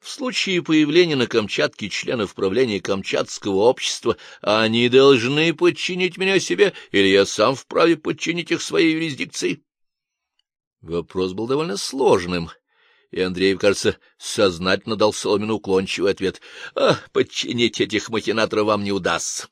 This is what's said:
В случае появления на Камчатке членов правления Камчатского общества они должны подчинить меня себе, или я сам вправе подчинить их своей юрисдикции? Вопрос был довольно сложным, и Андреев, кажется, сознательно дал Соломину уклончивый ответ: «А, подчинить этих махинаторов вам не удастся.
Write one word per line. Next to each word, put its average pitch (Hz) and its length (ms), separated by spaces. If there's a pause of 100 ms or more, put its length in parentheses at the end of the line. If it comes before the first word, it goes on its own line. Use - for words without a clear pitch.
В - 80
случае 196 520
появления 156 540
на 123 100
Камчатке 110 640
членов - 480
правления 101 460
Камчатского 98 760
общества - 580 (240)
они 110 480
должны 139 640
подчинить 175 640
меня 190 240
себе, 180 320 (180)
или 98 160
я 98 180
сам 117 300
вправе 165 400
подчинить 165 560
их 165 100
своей 160 340
юрисдикции? 160 680 (1160)
Вопрос 87 500
был 110 160
довольно 160 300
сложным, 90 720 (600)
и - 120
Андреев, 92 360
кажется, 101 400 (200)
сознательно 98 800
дал 107 160
Соломину 107 420
уклончивый 95 560
ответ: 92 300 (340)
«А, 214 240 (140)
подчинить 120 680
этих 104 300
махинаторов 107 560
вам 107 180
не 101 80
удастся. 87 600